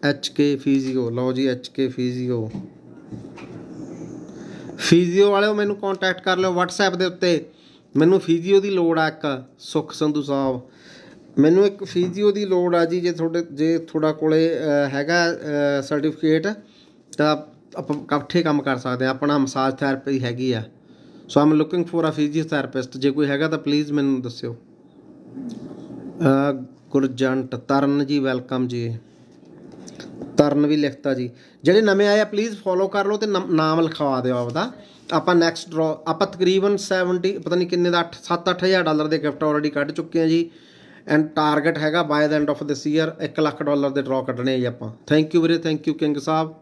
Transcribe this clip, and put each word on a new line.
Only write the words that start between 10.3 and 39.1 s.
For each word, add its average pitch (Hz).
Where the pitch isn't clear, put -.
ਮੈਨੂੰ 170
ਇੱਕ 202
Physio 185
ਦੀ 202
ਲੋੜ 180
ਆ 170
ਜੀ। 170
ਜੇ 175
ਤੁਹਾਡੇ, 165
ਜੇ 160
ਤੁਹਾਡਾ 156
ਕੋਲੇ, 156
ਅਹ, 143
ਹੈਗਾ, 165
ਅਹ, 143
certificate, 156
ਤਾਂ 151
ਆਪਾਂ -
ਇਕੱਠੇ 147
ਕੰਮ 147
ਕਰ 135
ਸਕਦੇ 127
ਹਾਂ। 131
ਆਪਣਾ 147
massage 135
therapy 135
ਹੈਗੀ 127
ਆ। 110
So 147
I'm 156
looking 165
for 165
a -
physiotherapist। 147
ਜੇ 135
ਕੋਈ 147
ਹੈਗਾ 143
ਤਾਂ 156
please 147
ਮੈਨੂੰ 139
ਦੱਸਿਓ। 117
ਅਹ, 135
ਗੁਰਜੰਟ, 131
ਤਰਨ 139
ਜੀ, 147
welcome 127
ਜੀ। 117
ਤਰਨ 147
ਵੀ 151
ਲਿਖਤਾ 139
ਜੀ। 123
ਜਿਹੜੇ 185
ਨਵੇਂ 202
ਆਏ 208
ਆ, 208
ਪਲੀਜ਼ 214
ਫਾਲੋ 190
ਕਰ 202
ਲਓ 208
ਤੇ 214
ਨਮ-, 185
ਨਾਮ 156
ਲਿਖਵਾ 147
ਦਿਓ 123
ਆਪਦਾ। 123
ਆਪਾਂ 170
next 165
draw, 160
ਆਪਾਂ 165
ਤਕਰੀਬਨ 190
ਸੈਵਨਟੀ, 185
ਪਤਾ 170
ਨਹੀਂ 180
ਕਿੰਨੇ 175
ਦਾ, 175
ਅੱਠ, 170
ਸੱਤ 180
ਅੱਠ 180
ਹਜ਼ਾਰ 185
ਡਾਲਰ 156
ਦੇ 156